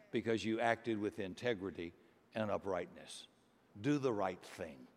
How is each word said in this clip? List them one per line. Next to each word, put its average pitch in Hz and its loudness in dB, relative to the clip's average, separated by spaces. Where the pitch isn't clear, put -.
because 113 2
you 110 2
acted 117 2
with 104 0
integrity 90 -2
and 107 0
uprightness." 90 -4
Do 143 2
the 131 4
right 92 2
thing. 80 -10